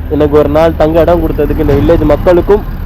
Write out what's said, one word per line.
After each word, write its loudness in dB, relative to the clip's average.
எனக்கு 0
ஒரு 2
நாள் 2
தங்க 0
இடம் 0
கொடுத்ததுக்கு -2
இந்த 2
வில்லேஜ் 0
மக்களுக்கும் 2